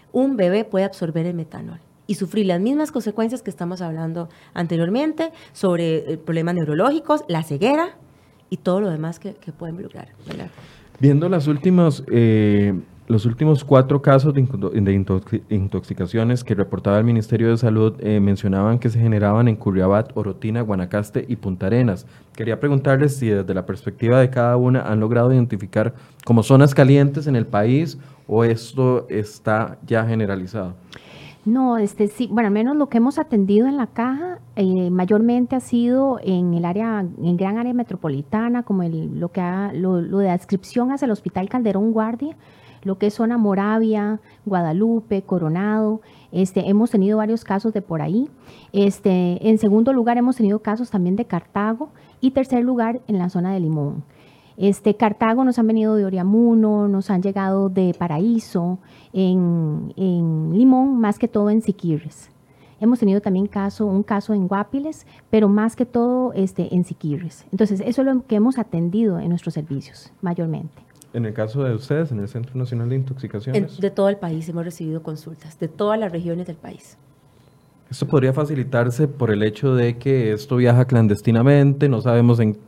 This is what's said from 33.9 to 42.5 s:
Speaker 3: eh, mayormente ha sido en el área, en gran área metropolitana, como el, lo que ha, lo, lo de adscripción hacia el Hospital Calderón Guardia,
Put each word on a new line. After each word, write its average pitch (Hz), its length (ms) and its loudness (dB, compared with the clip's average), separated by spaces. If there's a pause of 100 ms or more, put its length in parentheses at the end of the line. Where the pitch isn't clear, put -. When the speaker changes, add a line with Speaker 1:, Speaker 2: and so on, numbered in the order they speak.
Speaker 3:
eh, 185 320 0
mayormente 220 680 2
ha 254 60 -2
sido 247 600 0
en 180 320 0
el 170 120 -2
área, 214 340 -2
en 175 380 -2
gran 196 200 -2
área 240 160 -4
metropolitana, 226 880 -4
como 190 200 -2
el, 160 340 -6
lo 170 140 -6
que - 80 -6
ha, 185 320 -4
lo, 180 300 -2
lo 180 160 -4
de 196 120 0
adscripción 202 640 -4
hacia 277 140 -4
el 233 60 0
Hospital 190 360 -6
Calderón 220 460 0
Guardia, 226 420 -4 (480)